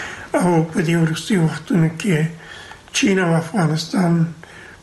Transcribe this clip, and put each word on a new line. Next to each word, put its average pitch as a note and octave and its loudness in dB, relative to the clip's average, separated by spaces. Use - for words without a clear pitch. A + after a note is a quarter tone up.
او F3 2
په - 0
دې E3+ 2
وروستي D#3+ 0
وختونو D#3+ 2
کې E3 2
چین G3 2
او E3+ 2
افغانستان E3 0